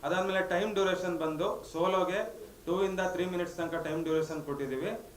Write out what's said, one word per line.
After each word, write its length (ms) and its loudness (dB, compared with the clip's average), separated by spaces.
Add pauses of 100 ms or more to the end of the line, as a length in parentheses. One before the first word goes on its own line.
ಅದಾದ್ಮೇಲೆ 460 0
ಟೈಮ್ 240 2
ಡ್ಯೂರೇಷನ್ 460 2
ಬಂದು 440 -2
ಸೋಲೋಗೆ 720 2 (300)
ಟೂ 180 2
ಇಂದ 160 0
ತ್ರೀ 260 0
ಮಿನಿಟ್ಸ್ 320 -2
ತನಕ 180 -2
ಟೈಮ್ 280 -2
ಡ್ಯೂರೇಷನ್ 400 0
ಕೊಟ್ಟಿದ್ದೀವಿ. 560 -2 (180)